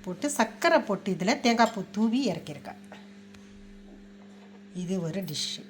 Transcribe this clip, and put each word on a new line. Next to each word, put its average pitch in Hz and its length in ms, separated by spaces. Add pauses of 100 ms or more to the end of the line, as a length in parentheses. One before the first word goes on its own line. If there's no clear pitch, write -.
போட்டு 185 220 (100)
சர்க்கரை 311 420 (100)
போட்டு 202 280
இதுல 185 180 (120)
தேங்காய் 226 280
பூ 190 80 (140)
தூவி 226 240 (100)
இறக்கியிருக்கேன். - 500 (2000)
இது 175 120 (140)
ஒரு 185 220
டிஷ்ஷு. - 400